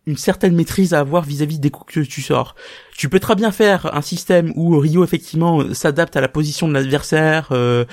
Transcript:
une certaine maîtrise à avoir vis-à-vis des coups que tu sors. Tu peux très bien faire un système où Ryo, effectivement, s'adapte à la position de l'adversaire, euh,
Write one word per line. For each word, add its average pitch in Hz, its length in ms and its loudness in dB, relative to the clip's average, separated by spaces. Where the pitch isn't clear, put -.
une 151 120 -4
certaine 190 380 0
maîtrise 170 380 0
à 151 60 2
avoir 151 240 0
vis-à-vis 147 360 -4
des 143 100 0
coups - 240 -10
que 160 80 0
tu 139 200 -6
sors. 127 340 -2
Tu 143 120 -4
peux 185 100 2
très - 160 0
bien 208 160 0
faire 190 440 2
un 147 60 -2
système 170 540 0
où 165 240 2
Ryo, 160 240 4
effectivement, 165 580 0
s'adapte 165 440 -2
à 139 40 2
la 131 60 0
position 151 400 -2
de 151 60 0
l'adversaire, 151 760 0
euh, 120 420 0